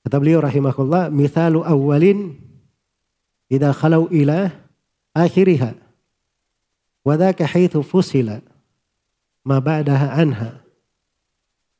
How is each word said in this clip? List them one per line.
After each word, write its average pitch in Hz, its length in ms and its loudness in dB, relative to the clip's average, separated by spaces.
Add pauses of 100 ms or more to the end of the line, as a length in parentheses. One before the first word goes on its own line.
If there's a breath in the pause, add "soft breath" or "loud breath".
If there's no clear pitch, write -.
Kata - 160 -4
beliau 156 240 2
rahimahullah, 143 720 -2
"Mithalu 160 480 0
awwalin 160 800 0 (1120)
idza 139 240 0
khalau 160 320 2
ila 160 400 0 (640)
akhiriha. 165 640 0 (1300)
Wa 147 160 0
dzaka 185 240 0
haitsu 175 400 0
fusila 127 560 -2 (1040)
ma 135 160 0
ba'daha 143 560 -2
anha. 117 480 -2 (1160)